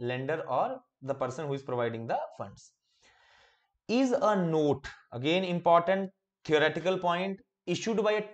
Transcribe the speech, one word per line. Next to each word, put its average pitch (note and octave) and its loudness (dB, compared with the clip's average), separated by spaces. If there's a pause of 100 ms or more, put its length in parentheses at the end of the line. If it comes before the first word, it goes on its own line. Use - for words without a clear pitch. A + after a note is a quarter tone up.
lender C3 -4 (120)
or G3+ -2 (280)
the C3 -2
person C3 -4
who C#3+ -4
is C#3 -8
providing A#2 -2
the G#3 -2 (220)
funds। G2+ -14 (1300)
Is B3 2
a G#3 4 (200)
note, D3 2 (340)
again E3+ 0
important E3+ 2 (420)
theoretical D#3 2
point, F#3 0 (340)
issued G3+ -2
by G#3+ 2
a G#3+ 0 (100)